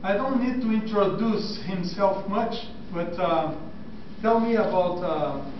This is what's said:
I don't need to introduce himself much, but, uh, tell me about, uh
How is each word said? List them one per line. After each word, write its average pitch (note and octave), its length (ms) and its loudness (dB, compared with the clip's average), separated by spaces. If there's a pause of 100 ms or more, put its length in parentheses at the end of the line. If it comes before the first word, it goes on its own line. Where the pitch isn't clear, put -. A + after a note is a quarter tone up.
I G3 100 0
don't B3+ 280 2
need B3 200 0
to A3 100 2
introduce G#3 920 2
himself F#3+ 680 0
much, G#3+ 240 0 (400)
but, E3+ 260 -4
uh, E3+ 340 2 (680)
tell A3+ 180 4
me A3+ 160 2
about, F3+ 480 2
uh D3+ 380 -2 (180)